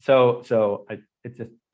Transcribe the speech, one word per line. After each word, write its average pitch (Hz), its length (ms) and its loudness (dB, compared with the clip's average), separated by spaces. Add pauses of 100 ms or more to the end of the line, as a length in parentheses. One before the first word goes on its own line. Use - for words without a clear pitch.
So, 127 440 2
so 107 440 -2
I, 104 100 -14 (240)
it's 120 140 -18
just, 113 140 -14 (220)